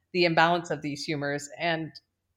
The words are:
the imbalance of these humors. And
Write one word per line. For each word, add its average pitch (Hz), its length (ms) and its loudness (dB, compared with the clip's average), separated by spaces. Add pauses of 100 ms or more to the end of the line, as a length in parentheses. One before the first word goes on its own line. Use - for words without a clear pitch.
(120)
the 175 140 4
imbalance 170 440 4
of 151 120 -6
these 143 220 -6
humors. 143 440 -4 (100)
And 160 320 -2 (460)